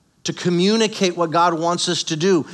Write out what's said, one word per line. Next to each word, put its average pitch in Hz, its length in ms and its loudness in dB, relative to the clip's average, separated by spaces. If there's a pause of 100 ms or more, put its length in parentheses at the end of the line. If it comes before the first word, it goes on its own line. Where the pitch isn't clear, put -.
(240)
to 165 80 -6
communicate 190 840 0
what 170 140 0
God 170 280 2
wants 170 300 -2
us 165 160 -2
to 165 120 -4
do. 170 380 2